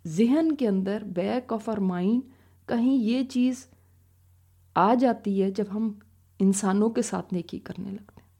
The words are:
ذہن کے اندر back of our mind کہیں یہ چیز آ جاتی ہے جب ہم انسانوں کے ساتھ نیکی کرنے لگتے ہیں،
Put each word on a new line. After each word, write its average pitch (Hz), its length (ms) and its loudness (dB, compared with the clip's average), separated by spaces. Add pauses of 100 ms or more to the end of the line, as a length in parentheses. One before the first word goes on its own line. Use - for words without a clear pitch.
ذہن 254 500 2
کے 254 120 0
اندر 196 360 -2 (160)
back 226 380 -2
of 220 160 -6
our 196 180 -2
mind 190 280 0 (460)
کہیں 240 300 0
یہ 247 280 0
چیز 254 440 -2 (1080)
آ 196 180 4
جاتی 220 500 2
ہے 190 80 0
جب 202 220 -2
ہم 214 200 -4 (460)
انسانوں 196 500 2
کے 233 120 -2
ساتھ - 320 -6
نیکی 170 260 -6
کرنے 190 320 -12
لگتے - 300 -18
ہیں، - 60 -20 (120)